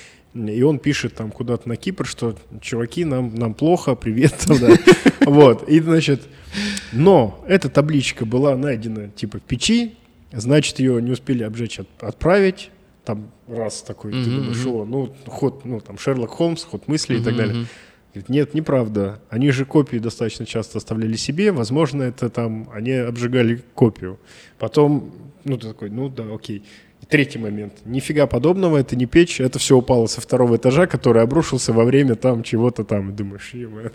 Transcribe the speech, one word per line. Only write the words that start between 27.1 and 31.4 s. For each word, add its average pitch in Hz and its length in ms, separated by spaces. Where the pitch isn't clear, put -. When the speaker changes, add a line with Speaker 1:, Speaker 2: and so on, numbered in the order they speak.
Speaker 1:
момент. 104 340
Нифига 135 400
подобного, 165 500
это 135 200
не 123 100
печь, 170 340
это 127 180
все 131 200
упало 120 280
со 113 140
второго 120 360
этажа, 135 300
который 120 360
обрушился 131 500